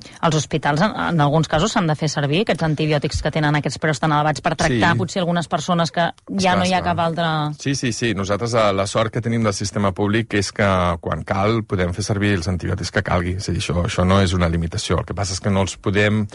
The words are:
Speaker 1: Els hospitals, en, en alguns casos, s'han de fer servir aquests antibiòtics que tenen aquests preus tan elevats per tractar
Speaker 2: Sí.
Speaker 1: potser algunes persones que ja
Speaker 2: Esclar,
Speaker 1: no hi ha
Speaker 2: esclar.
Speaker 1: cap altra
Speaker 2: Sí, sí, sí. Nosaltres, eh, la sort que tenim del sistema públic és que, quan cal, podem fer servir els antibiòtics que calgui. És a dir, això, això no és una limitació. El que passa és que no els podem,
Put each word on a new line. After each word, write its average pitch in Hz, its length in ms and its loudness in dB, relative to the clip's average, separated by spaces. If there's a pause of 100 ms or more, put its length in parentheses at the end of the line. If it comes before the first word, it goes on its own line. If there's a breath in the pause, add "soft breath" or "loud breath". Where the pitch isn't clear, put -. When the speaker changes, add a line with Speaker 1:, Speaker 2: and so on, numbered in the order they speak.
(220 loud breath)
Speaker 1:
Els 165 120 2 (220)
hospitals, 147 240 0
en, 208 120 2 (220)
en 165 60 4
alguns 147 280 4
casos, 165 240 2
s'han 190 140 2
de 156 120 2
fer 156 100 0
servir 147 360 0
aquests 202 200 -2
antibiòtics 151 580 0
que 156 120 0
tenen 151 240 2
aquests 143 240 -4
preus 156 180 0
tan 156 120 2
elevats 147 280 2
per 160 160 0
tractar 170 360 2
Speaker 2:
Sí. 156 60 2
Speaker 1:
potser 190 220 -2
algunes 175 280 -2
persones 170 440 0
que - 80 -2
ja 170 120 0 (400)
Speaker 2:
Esclar, 185 60 4
Speaker 1:
no 185 60 2
hi 185 80 0
ha 185 60 2
Speaker 2:
esclar. 175 60 -2
Speaker 1:
cap 175 140 0
altra 160 600 0
Speaker 2:
Sí, 143 160 -2
sí, 131 180 -2
sí. 117 220 -2
Nosaltres, 101 400 -2
eh, 110 180 4
la 98 140 2
sort 113 260 0
que 123 80 -2
tenim 113 220 -2
del 107 120 2
sistema 101 380 -2
públic 107 420 0
és 101 180 0
que, 104 140 0 (340)
quan 85 240 -4
cal, 107 400 0
podem 90 280 -2
fer 98 120 -4
servir 104 300 0
els 87 140 -2
antibiòtics 90 420 -4
que - 120 -2
calgui. 90 340 -2
És 98 120 -6
a 90 40 -2
dir, 87 80 -2
això, 85 240 -2
això 90 220 0
no 95 140 6
és 92 120 2
una 87 160 2
limitació. 85 500 -2
El 78 60 -4
que - 100 -8
passa 92 200 -4
és 92 60 -6
que 110 100 -2
no 98 120 2
els 92 140 -4
podem, 104 580 2